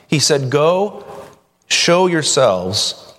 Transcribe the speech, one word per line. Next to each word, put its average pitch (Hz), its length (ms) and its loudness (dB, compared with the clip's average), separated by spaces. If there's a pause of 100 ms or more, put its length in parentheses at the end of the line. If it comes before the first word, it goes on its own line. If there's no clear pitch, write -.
He 160 100 0
said, 135 320 0
"Go, 175 540 0 (640)
show 175 380 2
yourselves 113 880 0 (240)